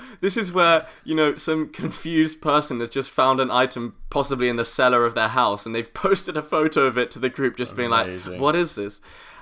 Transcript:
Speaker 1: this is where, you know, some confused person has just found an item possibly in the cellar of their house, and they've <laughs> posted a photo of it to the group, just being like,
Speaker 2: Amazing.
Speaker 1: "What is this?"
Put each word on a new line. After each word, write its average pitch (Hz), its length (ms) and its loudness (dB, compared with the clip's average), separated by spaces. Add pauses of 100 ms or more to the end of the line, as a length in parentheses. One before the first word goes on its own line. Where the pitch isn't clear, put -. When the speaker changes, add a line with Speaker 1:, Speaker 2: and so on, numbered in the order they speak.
(220)
Speaker 1:
this 190 160 0
is 185 160 -4
where, 170 340 4 (160)
you 156 100 -4
know, 156 220 2
some 160 320 -2
confused 160 760 -2
person 147 380 0
has 117 100 -4
just 135 220 -6
found 131 300 4
an 127 100 0
item 123 440 0 (140)
possibly 131 380 0
in 120 80 0
the 117 80 0
cellar 123 420 2
of 113 100 -2
their 110 120 2
house, 113 380 0
and 113 100 -8
they've 117 180 -6
<laughs> - 120 -4
posted 185 320 0
a 147 40 -4
photo 156 440 2
of 120 120 0
it 120 140 0
to - 80 -16
the 123 100 0
group, 127 280 -2
just 117 180 -6
being 120 140 -2
like, 113 180 2
Speaker 2:
Amazing. 92 320 -10
Speaker 1:
"What 147 160 2
is 175 200 -2
this?" 101 260 -10 (400)